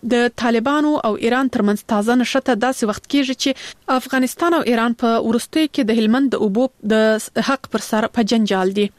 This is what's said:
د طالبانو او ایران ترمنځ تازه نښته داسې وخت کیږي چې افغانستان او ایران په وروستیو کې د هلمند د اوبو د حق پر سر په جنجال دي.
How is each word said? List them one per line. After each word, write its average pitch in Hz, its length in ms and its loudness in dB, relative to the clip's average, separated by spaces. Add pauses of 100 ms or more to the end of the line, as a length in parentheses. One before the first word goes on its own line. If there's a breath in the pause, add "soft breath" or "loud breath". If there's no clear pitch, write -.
(140)
د 240 180 2 (120)
طالبانو 277 500 0 (160)
او 208 40 0 (120)
ایران 254 320 0
ترمنځ 208 340 -2
تازه 220 300 2
نښته 240 420 0
داسې 247 300 -2
وخت - 180 -10
کیږي 262 320 0
چې 277 60 0 (500 loud breath)
افغانستان 269 600 0
او - 120 -2
ایران 233 340 0
په 226 240 2
وروستیو 294 440 0
کې 220 180 0
د 220 120 2
هلمند 240 320 2
د 220 120 0
اوبو 233 260 0 (200)
د 220 560 2
حق - 240 -4
پر - 200 -6
سر 220 260 -2
په 214 140 0
جنجال 196 440 2
دي. 202 220 0